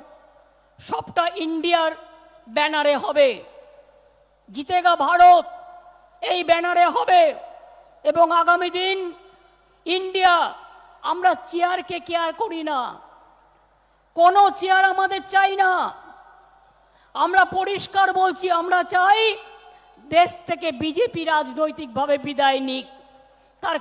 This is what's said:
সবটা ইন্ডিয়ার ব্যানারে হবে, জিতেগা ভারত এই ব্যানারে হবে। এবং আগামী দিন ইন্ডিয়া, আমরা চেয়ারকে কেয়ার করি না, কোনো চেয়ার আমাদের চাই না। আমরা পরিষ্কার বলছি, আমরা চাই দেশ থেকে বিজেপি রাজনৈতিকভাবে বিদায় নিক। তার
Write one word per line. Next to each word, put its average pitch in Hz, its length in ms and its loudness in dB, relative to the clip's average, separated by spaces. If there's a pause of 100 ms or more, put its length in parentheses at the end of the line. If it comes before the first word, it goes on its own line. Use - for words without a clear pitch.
(800)
সবটা - 460 -4 (220)
ইন্ডিয়ার 330 460 -2 (560)
ব্যানারে 294 480 0
হবে, 285 320 0 (1200)
জিতেগা 339 440 0 (120)
ভারত 349 380 8 (760)
এই 359 220 -2
ব্যানারে 349 420 2 (100)
হবে। 359 260 4 (840)
এবং 330 280 2
আগামী 349 380 2
দিন 370 280 -4 (880)
ইন্ডিয়া, 370 480 0 (680)
আমরা 349 300 -2 (120)
চেয়ারকে 349 560 -6
কেয়ার 330 340 -6
করি 330 300 -8
না, 294 160 -4 (1400)
কোনো 370 260 6 (140)
চেয়ার 381 280 2
আমাদের 381 380 0 (120)
চাই 392 220 4
না। 381 160 2 (1400)
আমরা 349 280 2 (160)
পরিষ্কার 381 540 -2
বলছি, 370 340 -2 (140)
আমরা 359 200 0 (140)
চাই 392 260 2 (840)
দেশ 330 260 2 (160)
থেকে 339 220 -6 (140)
বিজেপি 330 420 -4
রাজনৈতিকভাবে 294 960 -4
বিদায় 277 420 -2
নিক। 262 260 -8 (760)
তার 330 180 -4